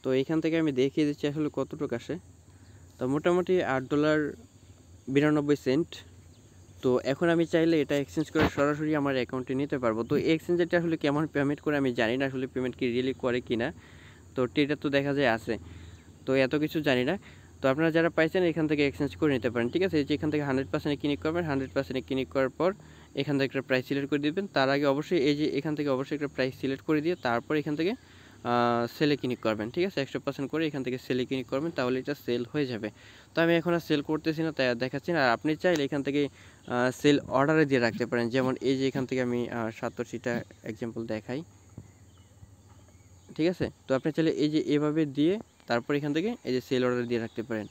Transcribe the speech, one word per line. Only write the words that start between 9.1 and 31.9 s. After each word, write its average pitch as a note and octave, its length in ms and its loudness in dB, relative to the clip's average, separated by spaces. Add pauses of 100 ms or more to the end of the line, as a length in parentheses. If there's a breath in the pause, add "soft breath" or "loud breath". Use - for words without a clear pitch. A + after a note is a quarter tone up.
অ্যাকাউন্টে C3 420 -4
নিতে D3 220 -2
পারবো। A#2 260 0
তো C#3 120 0
এই C3+ 180 2
এক্সচেঞ্জারটা F3 440 0
আসলে E3 200 0
কেমন D3 300 0
payment C#3+ 340 0
করে D3 160 0
আমি C3+ 160 2
জানি A#2 240 2
না, C#3 80 0
আসলে C3 220 -4
payment B2+ 300 -4
কি B2 220 0
really B2+ 180 -2
করে B2 240 -2
কি A#2+ 140 -2
না। B2+ 180 -2 (640 loud breath)
তো B2+ 120 2
ট্রেডার D3 340 0
তো D3+ 80 -2
দেখা C#3 240 2
যায় C#3 140 4
আছে, A2+ 300 0 (680 loud breath)
তো C3 80 0
এত C3+ 220 4
কিছু D3+ 260 -2
জানি B2+ 240 2
না। F3 120 0 (440 loud breath)
তো C3 60 2
আপনারা D#3 240 2
যারা E3 180 2
পাইছেন D#3+ 340 2
এখান D#3+ 240 2
থেকে D3 200 2
exchange C#3 280 -2
করে D3+ 180 2
নিতে B2+ 160 2
পারেন, A#2 200 0
ঠিক E3 140 0
আছে? E3+ 140 0
এই C#3 80 2
যে D3 80 -2
এখান D3+ 180 -2
থেকে D3+ 120 0
হান্ড্রেড C3+ 280 0
পার্সেন্টে D3 360 -2
ক্লিক C#3+ 140 -2
করবেন, E3 240 -2
হান্ড্রেড C3+ 280 -2
পার্সেন্টে C3 280 -2
ক্লিক C3 280 -4
করার C3+ 200 0
পর F3 240 0 (420 loud breath)
এখান C#3+ 220 0
থেকে C3+ 80 2
একটা B2+ 160 -2
price B2+ 240 0
select C#3 240 -2
করে D3 100 2
দিবেন। F3 280 -2
তার C3+ 220 2
আগে C#3+ 160 2
অবশ্যই D3 320 2
এই C#3+ 180 4
যে D3+ 100 0
এখান D3 300 -2
থেকে D3 140 -2
অবশ্যই C3+ 260 -2
একটা C#3+ 120 -4
price C3 280 -2
select C3+ 300 -6
করে D3+ 160 2
দিয়ে F3 140 0
তারপর A#2+ 400 -2
এখান D3+ 200 -2
থেকে, E3 160 0
আহ, A#2+ 1040 -2
সেলে D3 180 4
ক্লিক B2+ 240 -4
করবেন, G#2+ 320 -2
ঠিক F3 140 0
আছে? E3 160 -4
একশো C3+ 180 -4
পার্সেন্ট C#3 320 -6
করে D#3+ 160 -2
এখান C#3+ 160 -4
থেকে B2+ 140 -4
সেলে B2+ 280 -2
ক্লিক C3 220 -4
করবেন, D3+ 240 -4
তাহলে B2+ 280 0